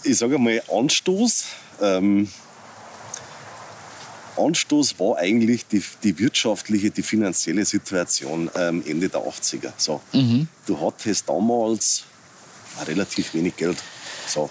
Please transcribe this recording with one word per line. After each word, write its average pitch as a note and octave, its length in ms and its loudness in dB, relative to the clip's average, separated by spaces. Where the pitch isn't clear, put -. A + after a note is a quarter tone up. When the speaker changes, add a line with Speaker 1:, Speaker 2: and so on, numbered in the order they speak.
Speaker 1:
ich C3 120 4
sag A#2+ 160 2
einmal, A#2 300 4
Anstoß, F#3 720 2
ähm, G2+ 480 4
Anstoß D3 600 2
war G2 200 2
eigentlich A2+ 480 4
die, G2+ 180 2
die F#2+ 160 2
wirtschaftliche, G#2+ 720 0
die F#2+ 120 -4
finanzielle G2 640 0
Situation, E2 920 -2
ähm, E2+ 300 0
Ende E2 220 0
der C#2 180 -2
achtziger. - 500 -4
So. - 240 -2
Speaker 2:
Mhm. C3 360 4
Speaker 1:
Du D#2 140 -2
hattest G2+ 480 -2
damals A2 760 0
relativ F2+ 480 -2
wenig E2+ 220 0
Geld. E2+ 200 0
So. D2+ 240 -2